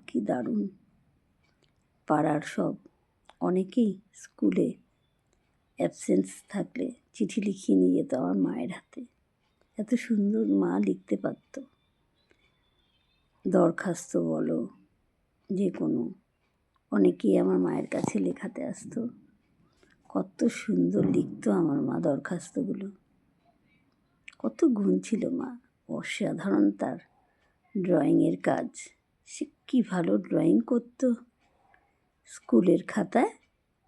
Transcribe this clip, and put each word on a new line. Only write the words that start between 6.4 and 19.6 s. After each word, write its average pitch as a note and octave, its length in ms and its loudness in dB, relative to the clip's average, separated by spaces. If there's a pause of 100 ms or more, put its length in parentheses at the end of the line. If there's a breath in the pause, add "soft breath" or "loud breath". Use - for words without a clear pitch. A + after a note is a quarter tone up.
থাকলে - 420 -6 (220)
চিঠি - 280 -4
লিখিয়ে G3 380 2
নিয়ে F3+ 240 4
যেত - 100 -8
আমার F3 220 0
মায়ের - 360 -2
হাতে। - 340 -16 (720)
এত A3 180 -2
সুন্দর G#3+ 520 0
মা F#3+ 320 2
লিখতে G3 380 -2
পারত। - 440 -8 (1900)
দরখাস্ত E3+ 720 0
বলো, E3 500 -2 (840)
যে F#3+ 200 0
কোনো, - 420 -4 (800)
অনেকেই F#3+ 460 4
আমার F#3 220 2
মায়ের - 280 -2
কাছে - 320 -4
লেখাতে - 460 -6
আসতো। - 440 -8 (1000 soft breath)